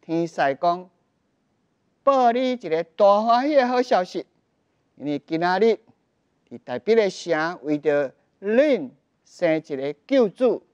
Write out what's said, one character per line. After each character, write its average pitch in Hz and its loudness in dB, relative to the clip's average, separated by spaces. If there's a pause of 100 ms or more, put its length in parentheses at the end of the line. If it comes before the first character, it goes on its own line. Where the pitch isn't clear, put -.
天 165 -4
使 - -14
讲， 175 -2 (1160)
报 262 4
你 254 -2
一 247 -6
个 170 -4
大 202 2
欢 240 0
喜 302 2
的 247 4
好 254 0
消 220 0
息， 180 -10 (720)
因 127 -18
为 143 -4
今 160 -4
仔 180 0
日 214 2 (680)
伫 120 -18
台 127 -8
北 214 0
的 214 4
城 170 -4
为 151 -2
着 147 -2 (260)
恁 220 0 (360)
生 160 -2
一 156 -4
个 143 -8 (140)
救 262 2
主 220 -2 (120)